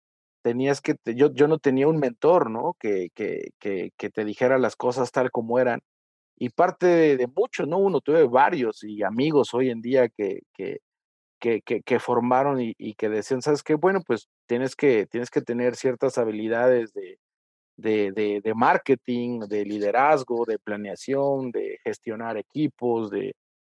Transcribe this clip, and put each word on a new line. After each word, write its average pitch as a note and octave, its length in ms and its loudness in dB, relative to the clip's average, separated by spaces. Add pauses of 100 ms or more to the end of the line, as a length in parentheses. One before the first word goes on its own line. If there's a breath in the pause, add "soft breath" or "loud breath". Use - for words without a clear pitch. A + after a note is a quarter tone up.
(440)
tenías C3 380 0
que D3+ 140 -2
te-, A#2 200 -6
yo, C#3 180 4
yo C#3 140 4
no D#3 120 2
tenía C3+ 280 2
un D#3+ 120 2
mentor, C#3+ 500 2
¿no? B2+ 300 -4
Que, F#2+ 340 -4
que, F2+ 460 -8
que, F#2 380 -6
que G#2 120 -8
te G#2+ 160 -6
dijera B2 320 2
las B2 180 0
cosas B2 360 -2
tal B2+ 200 0
como A#2 280 -2
eran. B2 220 0 (600)
Y B2 80 -4
parte F3 380 0
de, D#3+ 300 6
de B2 100 0
muchos, F3+ 400 -4
¿no? E3 100 -2
Uno, G3 240 0
tuve D#3 260 4
varios B2 560 2
y G#2 200 -8
amigos B2+ 500 0
hoy B2+ 160 0
en A2+ 120 -6
día B2 280 2
que, F#2+ 340 -4 (100)
que, F#2 260 -8 (600)
que, A#2 200 0
que, A2+ 200 -4
que A#2+ 180 0
formaron B2+ 640 0
y, A2+ 160 -4
y G#2+ 180 -10
que A2 140 -2
decían, A2 320 -2
"¿Sabes D3 200 0
qué? D#3 140 0
Bueno, F3+ 320 0
pues, A2+ 220 -4 (180)
tienes B2 280 -2
que, A2+ 320 2
tienes A#2+ 220 -6
que C#3+ 120 -2
tener A#2+ 340 -2
ciertas B2+ 420 -2
habilidades A2+ 760 0
de, F#2+ 260 -14 (580)
de, G#2+ 360 0
de, G#2 280 -2
de A2 140 -2
marketing, B2 920 0
de G#2 160 -2
liderazgo, A#2 800 0
de A2 140 -4
planeación, B2+ 920 -4
de G2+ 320 -6
gestionar A2+ 540 -8
equipos, A#2 760 -4
de, G2 240 -6 (280)